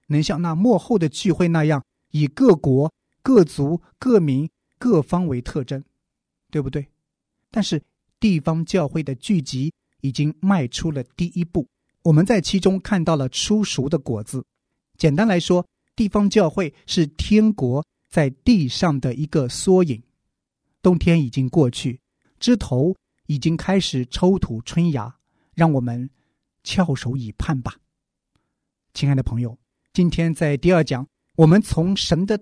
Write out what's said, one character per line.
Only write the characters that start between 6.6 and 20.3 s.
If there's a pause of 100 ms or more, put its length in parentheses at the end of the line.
不
对？ (640)
但
是 (380)
地
方
教
会
的
聚
集 (300)
已
经
迈
出
了 (140)
第
一
步， (360)
我
们
在
其
中
看
到
了
初
熟
的
果
子。 (540)
简
单
来
说， (300)
地
方
教
会 (120)
是
天
国 (240)
在 (140)
地
上
的
一
个
缩
影。 (800)